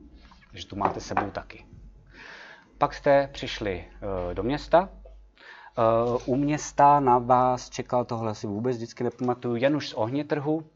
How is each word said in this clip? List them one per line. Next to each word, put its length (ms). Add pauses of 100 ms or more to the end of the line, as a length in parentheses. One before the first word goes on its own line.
(520)
Takže 160
tu 80
máte 240
sebou 320
taky. 340 (1120)
Pak 160
jste 400
přišli, 520 (460)
eh, 20
do 100
města. 460 (880)
Eh, 40 (440)
u 100
města 640
na 180
vás 520
čekal, 360
tohle 300
si 120
vůbec 300
vždycky 260
nepamatuju, 520
Januš 340
z 40
Ohnětrhu. 720 (120)